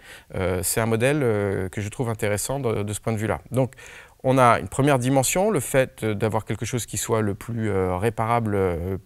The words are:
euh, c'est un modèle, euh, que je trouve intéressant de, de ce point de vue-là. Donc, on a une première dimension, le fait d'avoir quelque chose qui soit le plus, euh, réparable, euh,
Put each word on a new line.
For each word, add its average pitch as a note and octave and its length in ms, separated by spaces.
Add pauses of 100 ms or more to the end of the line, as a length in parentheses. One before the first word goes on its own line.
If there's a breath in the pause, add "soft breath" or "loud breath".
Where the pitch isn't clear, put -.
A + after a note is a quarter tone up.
(340 loud breath)
euh, F2+ 280
c'est - 180
un A2 60
modèle, B2 360
euh, G2+ 460
que - 120
je G2+ 80
trouve A#2 200
intéressant A2 520
de, A2 220
de G#2 100
ce - 80
point A2+ 120
de A2 60
vue-là. G#2 220 (100)
Donc, B2 220 (540 loud breath)
on C3 120
a A#2 200
une F2+ 100
première C3+ 300
dimension, C#3 520
le E3+ 100
fait - 420
d'avoir G#2+ 440
quelque A2+ 180
chose A2 220
qui - 100
soit A2+ 240
le G2+ 140
plus, A2+ 340
euh, F#2 300
réparable, A2+ 560
euh, F#2 520